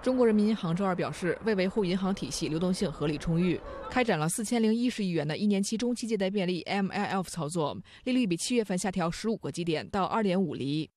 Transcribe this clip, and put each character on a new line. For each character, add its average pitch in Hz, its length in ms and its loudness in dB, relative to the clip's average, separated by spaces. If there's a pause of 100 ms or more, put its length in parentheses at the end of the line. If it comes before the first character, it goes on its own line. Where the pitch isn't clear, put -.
中 254 140 4
国 247 80 8
人 220 80 6
民 208 140 6
银 226 60 4
行 170 220 -2
周 196 80 0
二 185 100 2
表 160 160 -2
示， 165 260 -2 (100)
为 220 80 2
维 190 120 2
护 208 160 0
银 185 160 2
行 190 160 2
体 143 160 -6
系 147 180 -4
流 156 100 0
动 180 140 2
性 185 200 -2
合 147 140 -2
理 151 100 0
充 165 240 0
裕， 175 180 2 (300)
开 254 160 2
展 202 140 2
了 151 100 0
四 214 160 -2
千 233 180 0
零 220 120 4
一 240 160 0
十 220 120 -4
亿 190 60 0
元 165 180 0
的 151 80 -2
一 190 120 0
年 202 160 2
期 208 160 -2
中 247 180 0
期 240 100 -6
借 220 80 -2
贷 196 140 0
便 190 180 0
利 180 180 -2
M 196 280 -2
L 190 300 -2
F - 80 -8
操 151 180 -4
作， 151 260 -2 (280)
利 254 100 -2
率 254 140 2
比 170 100 0
七 - 180 -2
月 233 80 4
份 202 140 -2
下 185 140 0
调 175 200 0
十 214 200 -4
五 214 80 0
个 139 120 -6
基 165 140 -6
点 151 240 -2
到 196 160 0
二 220 180 0
点 190 160 2
五 180 160 0
厘。 143 420 -2